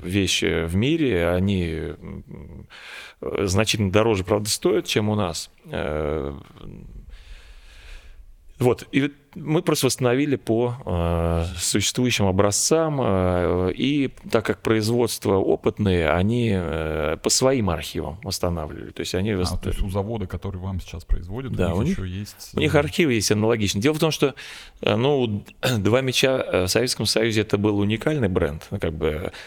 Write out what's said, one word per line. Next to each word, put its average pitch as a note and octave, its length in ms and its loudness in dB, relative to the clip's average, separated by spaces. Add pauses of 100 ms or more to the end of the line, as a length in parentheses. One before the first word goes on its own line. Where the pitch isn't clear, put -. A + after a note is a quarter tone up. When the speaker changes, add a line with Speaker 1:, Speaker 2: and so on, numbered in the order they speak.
Speaker 1:
вещи F2+ 600 0
в E2 120 -2
мире, A#2+ 520 2
они, F#2 440 2
м, D#2+ 920 -10 (540)
э, - 260 -2
значительно G2+ 460 2
дороже, G#2 320 4
правда, G#2 240 0
стоят, F3 380 0
чем G#2+ 240 0
у G#2+ 40 0
нас. F#2 360 -2 (200)
Э, D2+ 640 -4 (2250)
вот. A#2+ 320 2
И C3+ 100 -2
вот C#3+ 100 -2 (220)
мы D#3 280 0
просто D#3 240 2
восстановили B2+ 500 0
по, A#2+ 400 0 (100)
э, E2+ 580 0 (140)
существующим G#2 680 0
образцам, C3 760 2
э, F#2 720 2
и C#3 360 0 (200)
так A2 160 2
как A2 160 -2
производства A2 760 2
опытные, F#2+ 720 2
они, A2 420 2
э, D#2 640 -2
по - 100 0
своим B2+ 380 2
архивам D#2+ 540 -4
восстанавливали. E2+ 680 -4
То - 80 -10
есть E2 160 -4
они G2+ 160 -2
Speaker 2:
А, A#2 60 0
Speaker 1:
вос- F2+ 220 -2
Speaker 2:
то F#2+ 100 -4
есть - 120 -2
у G2+ 80 -2
завода, G2+ 380 -4
который F#2 300 -8
вам F#2 220 -6
сейчас - 240 -12
производит, A2 460 -2
Speaker 1:
Да, F2+ 240 0
Speaker 2:
у E2+ 40 2
них - 0 -
Speaker 1:
у G#2+ 40 2
них, D3+ 160 2
Speaker 2:
ещё F#2+ 60 -4
есть, F#2+ 500 -10
Speaker 1:
у - 60 0
них D3 160 4
Speaker 2:
э, - 20 6
Speaker 1:
архивы D3 360 2
есть G#2+ 180 2
аналогичные. G#2+ 500 2
Дело D3+ 120 4
в D#3 40 -4
том, D#3 140 2
что, C#3 240 2 (460)
э, - 120 2
ну, A#2+ 500 2 (160)
<clears throat> B2 180 0
"Два G#2 220 4
меча", C3 380 2 (140)
э, F#2 140 4
в - 20 0
Советском A#2 380 0
Союзе A2 340 2
это G#2 180 2
был G2+ 220 2
уникальный A2 480 0
бренд, E2 420 -2
ну, G2 80 -6
как E2+ 160 -2
бы, D#2 380 -4 (140)